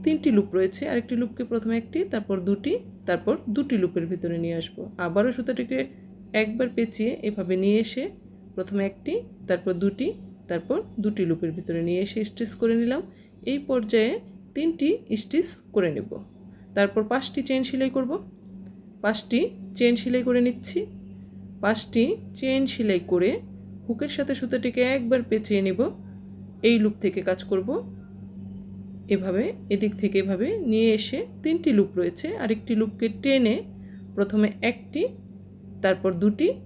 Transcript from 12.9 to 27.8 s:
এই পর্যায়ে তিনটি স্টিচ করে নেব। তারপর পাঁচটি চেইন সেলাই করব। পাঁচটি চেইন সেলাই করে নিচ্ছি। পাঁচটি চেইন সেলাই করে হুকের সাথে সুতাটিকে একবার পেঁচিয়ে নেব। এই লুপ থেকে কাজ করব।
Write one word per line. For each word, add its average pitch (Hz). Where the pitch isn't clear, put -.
এই 285
পর্যায়ে 233
তিনটি 311
স্টিচ -
করে 180
নেব। -
তারপর 202
পাঁচটি 269
চেইন 262
সেলাই 262
করব। 262
পাঁচটি 220
চেইন 240
সেলাই 247
করে 247
নিচ্ছি। -
পাঁচটি 214
চেইন 262
সেলাই 196
করে 180
হুকের 285
সাথে 277
সুতাটিকে 247
একবার 240
পেঁচিয়ে 214
নেব। 185
এই 233
লুপ 208
থেকে 196
কাজ 185
করব। 190